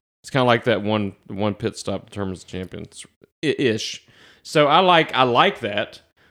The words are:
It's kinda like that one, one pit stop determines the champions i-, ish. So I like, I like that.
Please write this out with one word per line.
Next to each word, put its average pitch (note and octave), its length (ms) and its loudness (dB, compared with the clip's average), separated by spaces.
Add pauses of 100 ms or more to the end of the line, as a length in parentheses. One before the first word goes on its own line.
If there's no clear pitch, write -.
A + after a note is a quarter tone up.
(220)
It's - 80 -20
kinda C3 160 0
like A#2+ 200 4
that G#2 180 2
one, G#2 320 -2 (120)
one G#2 280 -2
pit A2 220 -6
stop - 320 -8
determines F#2+ 340 -8
the - 80 -20
champions F2+ 540 -12 (380)
i-, D3 140 0
ish. - 480 -2 (380)
So D3 240 2
I D#3 140 4
like, E3+ 340 4
I B2+ 80 4
like C#3 380 2
that. G#2 400 -6 (300)